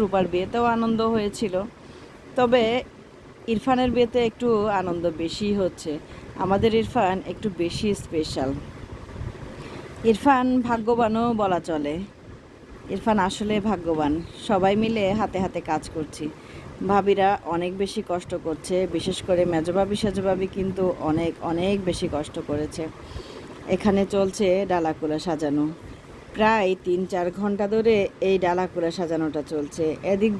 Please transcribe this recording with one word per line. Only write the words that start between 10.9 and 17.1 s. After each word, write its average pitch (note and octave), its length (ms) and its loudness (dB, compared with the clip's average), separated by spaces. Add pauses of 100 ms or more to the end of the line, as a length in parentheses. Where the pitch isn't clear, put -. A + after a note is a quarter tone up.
বলা F#3 280 2
চলে। D3+ 260 -2 (1000)
ইরফান G#3+ 240 2 (100)
আসলে G#3+ 260 -2 (140)
ভাগ্যবান। E3 440 0 (360)
সবাই G3 340 4
মিলে A3 220 0 (160)
হাতে F#3+ 240 -2
হাতে F3 160 -4 (100)
কাজ D#3 120 0 (120)
করছি। D#3 300 -6 (640)
ভাবিরা G3 380 4 (260)